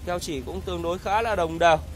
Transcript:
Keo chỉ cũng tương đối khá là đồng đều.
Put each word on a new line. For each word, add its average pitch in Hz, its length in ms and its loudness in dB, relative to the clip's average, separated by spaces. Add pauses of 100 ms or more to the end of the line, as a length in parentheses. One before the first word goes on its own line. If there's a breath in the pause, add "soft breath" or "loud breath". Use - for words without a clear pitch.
Keo 175 120 -2
chỉ 160 220 -6
cũng 151 200 -8
tương 180 220 -6
đối 170 160 -2
khá 208 240 0
là 220 140 0
đồng 165 220 -2
đều. 170 180 8 (200)